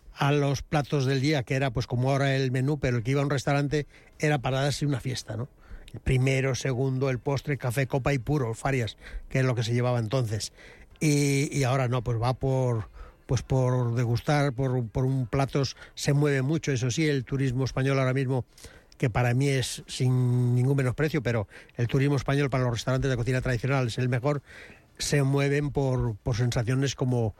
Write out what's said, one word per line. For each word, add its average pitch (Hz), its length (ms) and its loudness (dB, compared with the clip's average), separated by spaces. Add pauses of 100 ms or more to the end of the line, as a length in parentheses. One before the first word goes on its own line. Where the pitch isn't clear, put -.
(140)
a 143 180 0
los 143 300 0
platos 143 440 -2
del 135 140 0
día, 143 220 0
que - 140 -4
era, 135 160 0
pues, 127 160 -4
como 127 240 0
ahora 135 240 2
el 135 160 0
menú, 135 260 0
pero 123 200 0
el 110 40 -2
que 127 100 -2
iba 143 100 2
a - 20 0
un 143 60 -2
restaurante 143 560 0 (340)
era 151 180 2
para 131 220 0
darse 143 260 0
una 139 140 -2
fiesta, 117 360 -6
¿no? 113 120 -8 (440)
El 117 60 -14
primero, 131 560 2
segundo, 131 560 -2
el 127 80 -2
postre, 139 400 -2
café, 131 300 -2
copa 143 240 0
y 143 80 2
puro, 123 340 -2
farias, 131 420 -2 (320)
que 131 120 0
es 131 40 4
lo 127 120 2
que 117 80 0
se 117 100 0
llevaba 123 240 2
entonces. 110 540 -2 (480)
Y, 143 560 2
y 139 80 2
ahora 127 240 2
no, 123 160 -2
pues 113 180 -2
va 123 120 0
por, 127 540 0 (380)
pues 127 160 0
por 127 540 2
degustar, 131 560 2
por, 127 340 -2
por 127 180 -2
un 131 220 0
platos, 135 500 0 (200)
se - 160 0
mueve 143 300 4
mucho. 147 280 0
Eso 123 220 0
sí, 156 160 0
el 139 160 0
turismo 131 400 -2
español 135 340 0
ahora 127 160 2
mismo, 131 300 0 (540)
que 131 120 2
para 123 240 2
mí 139 140 2
es 135 400 -2
sin 123 680 2
ningún 131 220 4
menosprecio, 135 480 0
pero 117 240 0 (280)
el 117 120 0
turismo 139 260 2
español 139 360 0
para 127 120 0
los 120 120 0
restaurantes 131 360 0
de 127 60 0
cocina 127 240 0
tradicional 127 480 0
es 110 100 -4
el 123 100 0
mejor, 135 340 0 (540)
se 143 280 2
mueven 139 480 0
por, 127 460 0
por 123 180 -2
sensaciones 123 580 0
como, 123 460 0